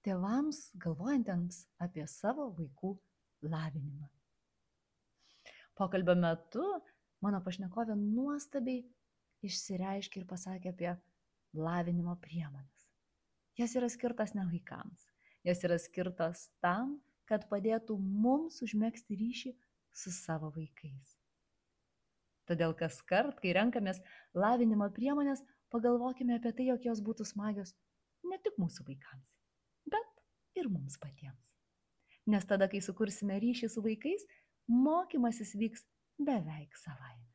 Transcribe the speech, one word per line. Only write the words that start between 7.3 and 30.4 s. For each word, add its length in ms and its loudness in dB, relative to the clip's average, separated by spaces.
pašnekovė 540 -4
nuostabiai 880 0
išsireiškė 800 -4
ir 60 -10
pasakė 460 -6
apie 180 -2
lavinimo 600 0
priemones. 720 -10
Jos 180 -2
yra 160 2
skirtos 440 -2
ne 120 -2
vaikams, 600 -8
jos 180 2
yra 160 4
skirtos 760 -4
tam, 440 0
kad 260 -2
padėtų 480 0
mums 680 2
užmegzti 560 -2
ryšį 360 -4
su 200 -8
savo 360 -4
vaikais. 680 -12
Todėl 240 2
kaskart, 640 0
kai 160 0
renkamės 460 2
lavinimo 580 4
priemones, 540 0
pagalvokime 720 2
apie 160 -2
tai, 100 0
jog 220 2
jos 160 0
būtų 240 -4
smagios 480 -4
ne 180 -4
tik 160 -2
mūsų 300 -2
vaikams, 420 -16
bet 360 -4